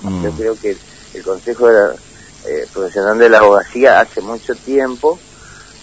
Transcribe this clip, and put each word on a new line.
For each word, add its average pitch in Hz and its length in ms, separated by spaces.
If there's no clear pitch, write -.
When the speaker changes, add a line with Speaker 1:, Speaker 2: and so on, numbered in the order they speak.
Speaker 1:
Mm. 95 220
Speaker 2:
Yo 82 80
creo 110 280
que 101 180
el 92 100
Consejo 117 440
de 117 60
la, 101 220
eh, 71 240
Profesional 98 460
de 117 120
la 110 100
Abogacía 104 600
hace 110 220
mucho 113 340
tiempo 135 640